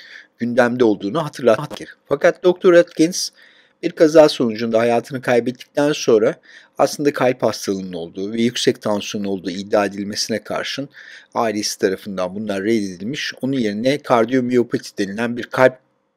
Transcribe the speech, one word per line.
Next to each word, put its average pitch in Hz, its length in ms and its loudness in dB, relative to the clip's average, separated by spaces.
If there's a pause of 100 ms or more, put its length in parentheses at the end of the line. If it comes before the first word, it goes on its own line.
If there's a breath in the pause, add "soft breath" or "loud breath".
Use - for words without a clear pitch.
(380 loud breath)
gündemde 120 460 0
olduğunu 107 420 0
hatırlatmak 135 440 0
gerekir. - 360 -16
Fakat 160 380 0
doktor 180 300 4
Atkins 170 560 2 (540 soft breath)
bir - 80 -4
kaza 156 380 6
sonucunda 113 500 -2
hayatını 117 420 -2
kaybettikten 127 720 0
sonra 123 440 2 (420 soft breath)
aslında 143 360 0
kalp 131 300 0
hastalığının 98 500 -4
olduğu 90 380 -8
ve 117 100 -4
yüksek 123 400 0
tansiyon 104 420 -6
olduğu 98 260 -6
iddia 101 360 -2
edilmesine 101 580 -6
karşın - 460 -8 (440 loud breath)
ailesi 107 460 -4
tarafından 95 560 -4
bunlar 101 280 -6
reddedilmiş. 104 800 -4
Onun 135 160 -4
yerine 117 400 -2
kardiyomiyopati 123 1000 0
denilen 113 400 -4
bir 113 60 -8
kalp 131 360 2 (380)